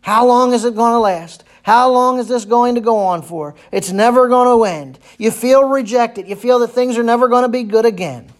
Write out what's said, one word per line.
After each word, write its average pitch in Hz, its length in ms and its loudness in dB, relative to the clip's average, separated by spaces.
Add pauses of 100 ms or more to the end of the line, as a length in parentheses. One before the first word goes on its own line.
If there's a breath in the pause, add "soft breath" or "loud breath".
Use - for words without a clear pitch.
How 220 240 0
long 247 260 2
is 233 120 -2
it 240 120 -4
gonna 233 240 2
last? 175 420 -4 (240 soft breath)
How 247 240 4
long 254 300 0
is 240 80 -8
this 233 160 -4
going 240 320 0
to 240 40 -2
go 226 160 0 (100)
on 175 160 -4
for? 151 340 -12 (160 soft breath)
It's - 180 -6
never 240 380 2
gonna 247 340 2
end. 147 380 -6 (180 soft breath)
You 220 140 -2
feel 262 320 2
rejected. 240 640 -2
You 196 80 -10
feel 247 240 0
that 233 80 -2
things 247 280 -2
are 233 60 -2
never 240 240 2
gonna 247 220 2
be 247 160 -4
good 220 200 0
again. 175 560 -4